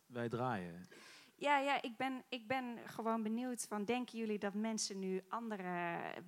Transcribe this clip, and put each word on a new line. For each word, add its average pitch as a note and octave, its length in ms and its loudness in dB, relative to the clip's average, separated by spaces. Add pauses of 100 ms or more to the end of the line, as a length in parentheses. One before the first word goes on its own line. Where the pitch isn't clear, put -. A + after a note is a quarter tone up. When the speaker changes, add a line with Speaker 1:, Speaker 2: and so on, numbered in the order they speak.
Speaker 1:
wij A#2+ 220 -2
draaien. G2 580 -2 (480)
Speaker 2:
Ja, C#4+ 240 4
ja, C#4 220 2
ik A#3 160 -6
ben, C4 320 0
ik A#3 180 -4
ben B3 380 0
gewoon A3+ 380 0
benieuwd A#3 440 0
van, G#3 180 2
denken A#3+ 320 0
jullie G#3+ 220 2
dat G3 140 0
mensen G#3 460 0
nu F#3+ 280 2
andere, F3+ 720 -2 (280)